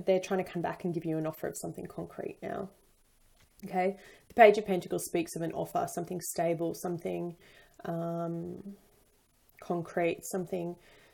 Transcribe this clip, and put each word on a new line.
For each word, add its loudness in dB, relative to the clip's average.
they're 4
trying -2
to -14
come -4
back -4
and 0
give -4
you -2
an -2
offer -6
of -6
something -10
concrete -10
now. -6
Okay, 0
the -16
Page 12
of -2
Pentacles 0
speaks -2
of -2
an -2
offer, -2
something -6
stable, 0
something, -4
um, -4
concrete, -2
something -4